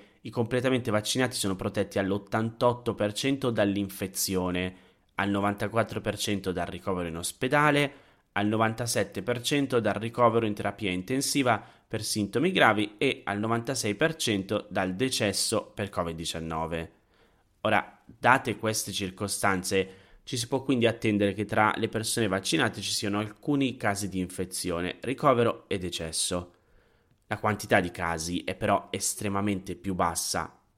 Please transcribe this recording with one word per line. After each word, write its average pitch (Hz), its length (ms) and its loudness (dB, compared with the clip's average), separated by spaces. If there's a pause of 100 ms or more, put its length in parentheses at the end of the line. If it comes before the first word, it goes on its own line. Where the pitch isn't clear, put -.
(220)
i - 80 -12
completamente 123 600 0
vaccinati 120 460 0
sono 95 220 -2
protetti 101 420 -2
all'ottantotto 113 960 0
per 104 160 0
cento 135 400 0
dall'infezione, 95 1200 0 (400)
al 98 140 0
novantaquattro 101 720 0
per 104 180 -4
cento 98 360 -2
dal 87 140 -2
ricovero 87 420 -4
in 82 80 -6
ospedale, 143 760 2 (380)
al 104 160 0
novantasette 113 760 0
per 117 200 -2
cento 131 400 0
dal 104 140 2
ricovero 113 500 4
in 104 80 0
terapia 101 380 -2
intensiva 123 840 0 (140)
per 110 160 -6
sintomi 117 480 0
gravi 117 460 4
e 135 260 0
al 101 160 -2
novantasei 113 560 -2
per 160 200 0
cento 101 540 -2
dal 95 260 -2
decesso 107 760 0
per 101 160 -4
covid 85 260 -2
diciannove. 80 760 -4 (720)
Ora, - 440 0
date 123 520 4
queste 110 340 -2
circostanze, 95 1000 0 (340)
ci - 120 -8
si 117 120 -4
può 131 160 -2
quindi 123 240 4
attendere 104 460 2
che 104 120 -4
tra 107 320 4
le 107 100 0
persone 113 400 0
vaccinate 104 540 0
ci 98 100 -4
siano 104 280 -2
alcuni 131 580 -2
casi 101 320 -2
di 92 100 -4
infezione, 90 800 -4
ricovero 123 640 2
e 101 100 -2
decesso. 87 760 -4 (760)
La 107 100 -4
quantità 107 420 2
di 90 120 0
casi 85 520 -2
è - 120 -6
però 104 340 0
estremamente 98 840 -2
più 98 180 -4
bassa, 85 640 -2 (180)